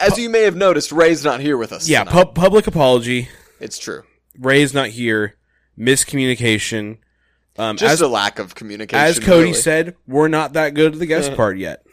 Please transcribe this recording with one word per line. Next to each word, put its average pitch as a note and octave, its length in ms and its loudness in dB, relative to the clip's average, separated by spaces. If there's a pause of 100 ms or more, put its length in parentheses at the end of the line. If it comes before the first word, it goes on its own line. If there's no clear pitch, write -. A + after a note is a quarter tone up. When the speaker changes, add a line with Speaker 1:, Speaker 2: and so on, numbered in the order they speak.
Speaker 1:
as G3 140 2
Speaker 2:
pu-, A#3 80 -4
Speaker 1:
you A#3 80 -6
may A3+ 120 2
have F#3 140 2
noticed, F3+ 360 0
Ray's E3 320 2
not C3 160 -2
here C#3+ 180 0
with A2 140 -8
us F#2 160 -6
Speaker 2:
Yeah, C3+ 160 2
Speaker 1:
tonight. - 80 -6
Speaker 2:
pub-, F3+ 220 2
public F#3+ 320 2
apology. B2 640 0 (320)
Speaker 1:
It's - 180 -14
true. E2 260 -14 (340)
Speaker 2:
Ray's C3+ 340 2
not C3+ 160 -2
here. A2 460 -2 (440)
Miscommunication. A#2 1200 -2 (600)
Um, A2 180 -4
Speaker 1:
Just A2 180 0
Speaker 2:
as, E3 60 0
Speaker 1:
a D3+ 80 2
lack G#2 300 -2
of G2 160 -12
communication, G#2+ 500 -4
Speaker 2:
as E3 140 0
Cody F3+ 220 6 (100)
Speaker 1:
really. D#3+ 40 -4
Speaker 2:
said, D#3+ 420 -2 (100)
we're D3+ 220 0
not D#3 260 -2
that D#3 200 -2
good D#3 200 2
at D#3 40 -12
the E3+ 80 -6
guest D3 280 -2
Speaker 1:
<laughs> - 20 -12
Speaker 2:
part G2+ 220 0
yet. F2 340 -10